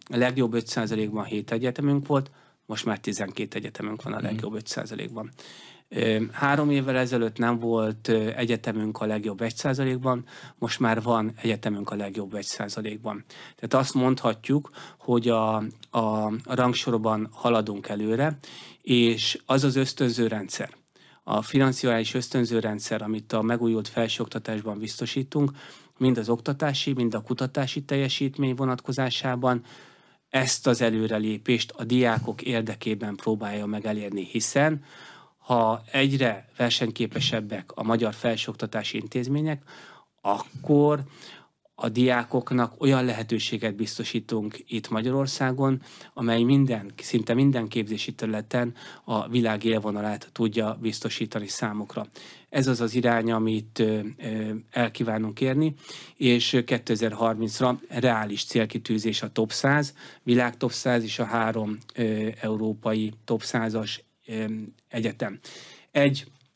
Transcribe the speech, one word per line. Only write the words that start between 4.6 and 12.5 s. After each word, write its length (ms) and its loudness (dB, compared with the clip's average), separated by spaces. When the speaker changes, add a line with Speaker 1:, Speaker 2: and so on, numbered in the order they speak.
Speaker 1:
százalékban. 640 -8
Ö, 400 2
három 380 2
évvel 280 2
ezelőtt 400 0
nem 220 2
volt, 480 0
ö, 280 4
egyetemünk 680 -2
a 40 -2
legjobb 360 -2
egy 140 -2
százalékban, 720 0
most 220 -4
már 220 2
van 300 2
egyetemünk 480 -2
a 60 -4
legjobb 380 -6
egy 120 -8
százalékban. 800 -8